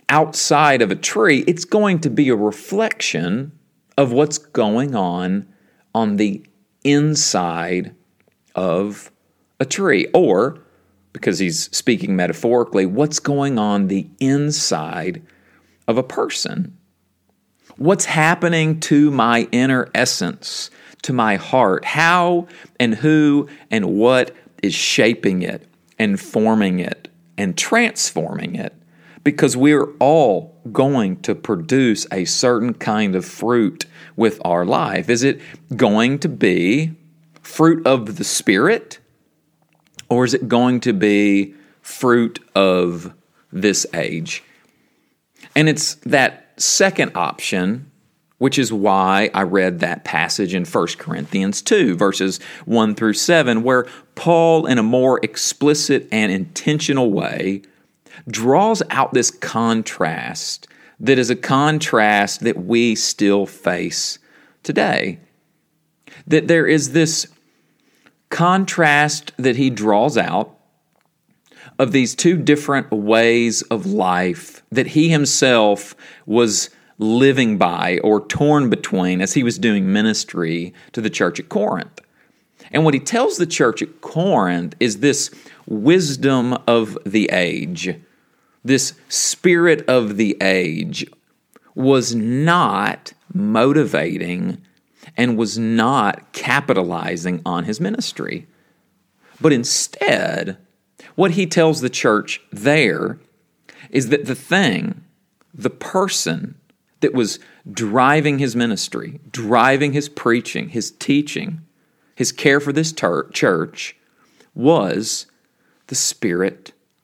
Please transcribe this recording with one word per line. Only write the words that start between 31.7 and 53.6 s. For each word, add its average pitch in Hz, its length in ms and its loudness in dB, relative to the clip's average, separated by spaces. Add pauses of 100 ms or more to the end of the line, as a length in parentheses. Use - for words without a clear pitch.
a 92 140 -4
certain 120 480 0
kind 107 420 -2
of 90 120 -4
fruit 110 580 -2 (320)
with 107 260 0
our 87 220 0
life. 104 460 -2
Is 120 120 0
it 139 200 0 (340)
going 117 440 2
to 175 100 -2
be 104 600 0 (500)
fruit 165 440 2
of 131 300 0
the - 80 -6
Spirit, - 760 0 (1080)
or 123 160 2
is 117 80 0
it 127 160 -2
going 123 320 2
to 120 140 0
be 101 600 2 (280)
fruit 120 560 0 (160)
of 90 580 2 (400)
this 95 400 0
age? 80 500 -6 (1120)
And 156 140 4
it's - 280 -2
that - 480 0 (140)
second - 560 0
option, 95 760 -4 (480)
which 135 200 0
is 117 140 0
why 98 600 2
I 98 80 0
read 92 380 0
that 87 240 -2
passage 85 500 -2
in 90 100 -2
First 85 340 -4
Corinthians 95 600 -6
two, 160 360 2
verses 95 440 0 (240)
one 110 300 2
through 110 180 0
seven, 123 500 2